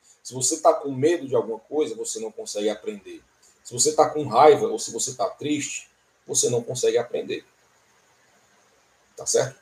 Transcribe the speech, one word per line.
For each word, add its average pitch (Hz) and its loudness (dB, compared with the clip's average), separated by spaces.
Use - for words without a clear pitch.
Se - -16
você 127 -2
tá 160 6
com 143 -4
medo 139 2
de 123 -4
alguma 110 0
coisa, 143 -2
você 113 -8
não 110 -8
consegue 107 -6
aprender. 107 -8
Se - -16
você 135 2
tá 151 4
com 151 -4
raiva 127 8
ou 107 -4
se - -8
você 113 -6
tá 101 -2
triste, - -6
você - 0
não 120 0
consegue 117 0
aprender. - -6
Tá - -12
certo? 127 0